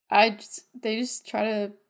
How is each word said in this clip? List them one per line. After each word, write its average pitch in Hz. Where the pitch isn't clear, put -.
I 214
just, -
they 220
just -
try 214
to 208